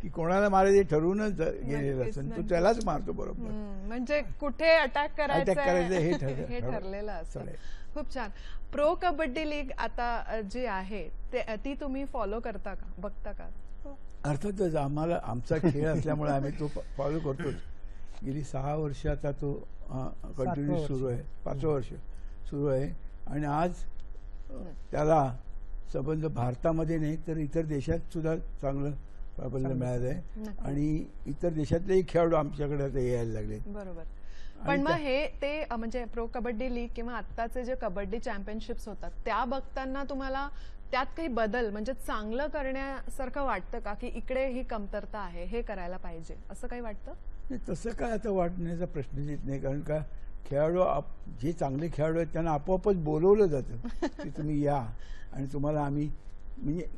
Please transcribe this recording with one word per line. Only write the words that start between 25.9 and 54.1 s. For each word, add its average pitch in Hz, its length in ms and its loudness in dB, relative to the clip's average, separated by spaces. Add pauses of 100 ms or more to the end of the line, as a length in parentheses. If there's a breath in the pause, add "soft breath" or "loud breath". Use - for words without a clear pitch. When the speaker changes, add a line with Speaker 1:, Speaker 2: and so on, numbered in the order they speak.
Speaker 1:
संबंध 156 320 0
भारतामध्ये 160 720 2
नाही 156 180 0
तर 160 220 -2
इतर 156 240 0
देशात 160 520 0
सुद्धा 160 220 2
चांगलं 139 560 -2 (440 loud breath)
प्राबल्य 131 280 -2
Speaker 3:
चांगलं. 127 220 0
Speaker 1:
मिळालंय 123 360 0 (160)
Speaker 2:
नक्कीच. 214 220 -4
Speaker 1:
आणि 147 460 2 (200)
इतर 160 240 0
देशातलेही 170 600 4
खेळाडू 165 260 6
आमच्याकडे 147 480 2
आता 135 160 0
यायला 120 340 2
लागले. 107 260 -2
Speaker 2:
बरोबर. 190 420 -6
Speaker 1:
आणि - 680 -6
Speaker 2:
पण 277 120 4
मग 277 80 4
Speaker 1:
त्या 330 80 4
Speaker 2:
हे 294 320 0 (140)
ते, 294 200 -2 (100)
अ, 240 40 -2
म्हणजे 233 300 -2
pro 226 220 -4
कबड्डी 240 480 -2
league 233 200 -2
किंवा 233 180 -4
आत्ताचे 233 520 -4
जे 254 160 -2
कबड्डी 202 380 -2
championships 214 680 -4
होतात 180 240 -6 (140)
त्या 226 200 2
बघताना 262 580 -2
तुम्हाला 269 460 -2 (420 loud breath)
त्यात 262 140 2 (120)
काही 330 100 -2
बदल, 226 420 2
म्हणजे 214 240 -2
चांगलं 233 540 -2
करण्यासारखं 269 960 -2
वाटतं 233 360 -2
का 214 140 -4
की 233 140 -4
इकडे 254 400 0
ही 254 160 -2
कमतरता 208 560 -4
आहे, 175 260 -4
हे 220 160 -2
करायला 185 360 -4
पाहिजे, 165 380 -6 (160)
असं 202 160 -6
काही 240 140 -4
वाटतं? 220 300 -6 (380)
Speaker 1:
नाही, 254 100 -2 (100)
तसं 220 200 -2
काय 233 220 0
आता 220 180 0
वाटण्याचा 175 560 2
प्रश्नच 143 440 -2
येत 147 140 -2
नाही, 139 160 0
कारण 139 220 0
का 151 180 0 (460 loud breath)
खेळाडू 156 340 4
आप-, - 600 0
जे 147 100 2
चांगले 151 420 0
खेळाडू 160 240 4
आहेत 170 160 2
त्यांना 165 180 2
आपोआपच 185 440 4
बोलवलं 175 500 8
जातं 135 380 0
Speaker 2:
<laughs> - 400 -2